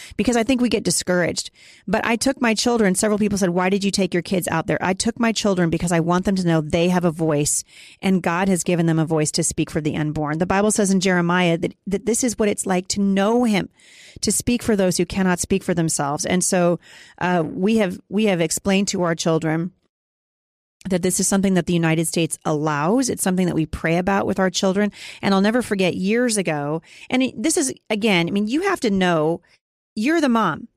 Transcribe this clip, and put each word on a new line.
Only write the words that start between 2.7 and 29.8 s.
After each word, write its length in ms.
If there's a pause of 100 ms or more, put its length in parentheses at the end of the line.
several 240
people 180
said, 140
"Why 180
did 140
you 80
take 240
your 80
kids 240
out 180
there?" 160
I 120
took 260
my 120
children 380
because 220
I 80
want 260
them 100
to 120
know 120
they 300
have 160
a 60
voice 520 (380)
and 220
God 260
has 140
given 240
them 100
a 80
voice 280
to 100
speak 260
for 100
the 160
unborn. 440
The 80
Bible 240
says 180
in 120
Jeremiah 580
that, 160 (100)
that 220
this 160
is 160
what 100
it's 160
like 240
to 100
know 440
him, 260 (520)
to 100
speak 320
for 120
those 220
who 80
cannot 340
speak 240
for 120
themselves. 500
And 180
so, 360 (400)
uh, 260
we 320
have, 220 (100)
we 160
have 160
explained 460
to 160
our 100
children 580 (1160)
that 140
this 180
is 80
something 280
that 100
the 80
United 340
States 380
allows. 640
It's 140
something 240
that 80
we 100
pray 320
about 300
with 100
our 140
children. 400 (280)
And 140
I'll 80
never 220
forget 320
years 420
ago, 460 (260)
and 140
it, 180
this 160
is, 160 (160)
again, 380
I 40
mean, 140
you 160
have 200
to 100
know, 500 (540)